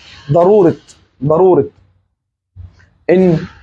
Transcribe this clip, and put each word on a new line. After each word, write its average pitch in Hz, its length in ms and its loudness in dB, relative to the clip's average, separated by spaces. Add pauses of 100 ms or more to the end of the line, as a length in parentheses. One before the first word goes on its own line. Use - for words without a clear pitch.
(320)
ضرورة، 175 420 2 (500)
ضرورة 160 400 0 (1500)
ان 180 280 2 (240)